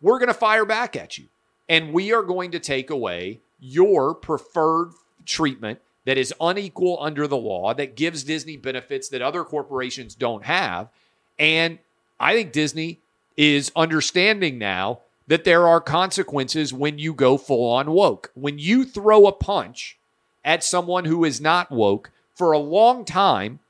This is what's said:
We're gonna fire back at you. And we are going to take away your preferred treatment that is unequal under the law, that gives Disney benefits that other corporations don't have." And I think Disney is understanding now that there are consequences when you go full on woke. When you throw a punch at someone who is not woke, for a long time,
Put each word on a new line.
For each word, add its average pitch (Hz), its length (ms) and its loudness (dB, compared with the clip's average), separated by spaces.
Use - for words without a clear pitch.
We're 226 180 4
gonna 247 140 2
fire 220 320 2
back 220 300 -4
at 85 220 -12
you. - 80 -20
And 160 240 0
we 196 180 -2
are 226 120 2
going 180 280 -6
to 165 80 -8
take 135 300 -6
away 101 500 -6
your 151 540 2
preferred 160 760 -2
treatment 123 540 -4
that 135 140 0
is 123 200 -2
unequal 180 640 -2
under 151 260 -4
the 139 100 -2
law, 104 360 -4
that 131 220 -8
gives 151 280 -4
Disney 151 340 -8
benefits 131 520 -8
that 123 140 -6
other 156 200 -4
corporations 131 720 -8
don't 117 300 -6
have." 117 420 -4
And 160 400 0
I 156 140 2
think 214 180 -2
Disney 160 480 -4
is 147 400 2
understanding 165 840 0
now 101 420 -4
that 165 180 0
there 175 220 6
are 165 140 6
consequences 156 880 -4
when 147 280 -6
you 160 120 -6
go 135 280 4
full 120 320 0
on 135 180 0
woke. 165 460 2
When 147 240 -8
you 220 260 2
throw 208 400 6
a 196 60 6
punch - 680 -6
at 170 200 0
someone 175 420 -2
who 165 200 0
is 131 160 -2
not 175 300 0
woke, 107 400 0
for 170 160 2
a 151 80 4
long 214 440 2
time, 143 540 0